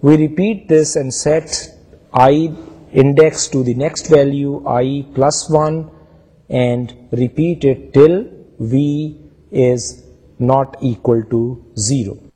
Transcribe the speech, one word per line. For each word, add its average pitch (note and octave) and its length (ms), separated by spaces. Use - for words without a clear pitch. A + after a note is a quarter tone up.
We D3 140
repeat F3 520
this D#3 280
and C3 160
set - 640
I D3 420
index C#3+ 560
to C3 140
the B2 120
next C#3 340
value, C#3+ 580
I C3+ 480
plus C#3 360
one, D#3 400
and B2 640
repeat D3+ 540
it - 280
till E3+ 360
V D3 600
is B2 540
not C3 420
equal A#2 440
to A#2+ 540
zero. G#2+ 400